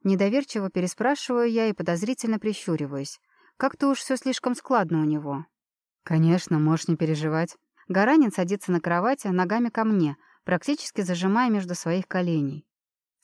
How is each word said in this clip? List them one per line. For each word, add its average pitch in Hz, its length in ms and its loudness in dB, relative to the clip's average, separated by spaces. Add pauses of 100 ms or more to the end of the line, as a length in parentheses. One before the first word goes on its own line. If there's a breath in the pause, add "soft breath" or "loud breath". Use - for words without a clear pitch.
Недоверчиво 196 680 0
переспрашиваю 240 800 0
я 226 160 2
и 208 80 0
подозрительно 208 640 -2
прищуриваюсь. 147 840 -4 (380 soft breath)
Как-то 277 300 0
уж 269 100 2
всё - 180 -2
слишком 254 380 -2
складно 170 480 0
у - 20 2
него. 151 400 -2 (580)
«Конечно, 165 560 2
можешь 156 300 2
не 165 80 2
переживать». 156 600 -2 (300 soft breath)
Гаранин 226 440 4
садится 185 400 -2
на 175 80 2
кровати, 180 460 0
ногами 190 420 0
ко 220 160 -2
мне — 180 320 2 (280 soft breath)
практически - 580 -2
зажимая 190 480 0
между 185 240 -2
своих 175 340 -2
коленей. 156 580 -2 (580)